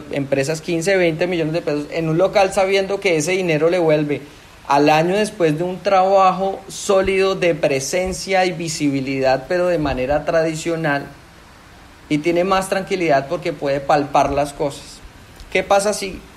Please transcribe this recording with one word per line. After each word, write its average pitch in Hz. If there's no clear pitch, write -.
empresas 139
quince, 175
veinte 170
millones 160
de 135
pesos 147
en 165
un 160
local, 190
sabiendo 196
que 180
ese 156
dinero 170
le 180
vuelve 151
al 147
año 165
después 175
de 170
un 180
trabajo 190
sólido 190
de 170
presencia 180
y 180
visibilidad, 139
pero 180
de 170
manera 139
tradicional, 160
y 151
tiene 170
más 190
tranquilidad 170
porque 165
puede 143
palpar 143
las 143
cosas. -
¿Qué 185
pasa 202
si 190